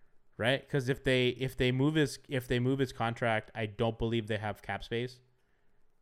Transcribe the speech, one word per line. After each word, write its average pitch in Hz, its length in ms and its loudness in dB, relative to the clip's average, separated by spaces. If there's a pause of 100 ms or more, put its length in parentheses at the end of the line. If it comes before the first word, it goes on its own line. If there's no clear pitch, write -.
(380)
right? 123 300 0
'Cause 131 220 -2
if 131 140 -2
they, 127 260 4
if 127 260 -4
they 127 160 2
move 139 240 2
his, 147 320 2
if 127 200 -4
they 123 120 2
move 131 200 2
his 131 120 0
contract, 113 640 0
I 113 120 -4
don't 110 300 0
believe 113 300 -2
they 107 100 -2
have 104 240 -6
cap 98 220 -6
space 120 360 -6 (840)